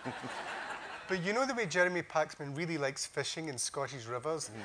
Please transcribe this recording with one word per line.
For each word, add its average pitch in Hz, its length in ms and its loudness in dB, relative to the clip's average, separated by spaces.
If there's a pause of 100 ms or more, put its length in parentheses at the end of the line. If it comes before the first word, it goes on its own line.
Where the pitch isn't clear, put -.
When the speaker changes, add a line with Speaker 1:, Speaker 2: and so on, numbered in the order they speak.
Speaker 1:
<laughs> - 0 - (1000)
But 185 160 2
you 196 120 2
know 254 100 6
the 269 100 2
way 233 120 2
Jeremy 180 340 6
Paxman 151 560 0
really 165 220 0
likes 139 260 0
fishing 156 460 -2
in 123 80 -4
Scottish 131 480 -2
rivers? 135 420 -2
Speaker 2:
Mm. 107 160 -8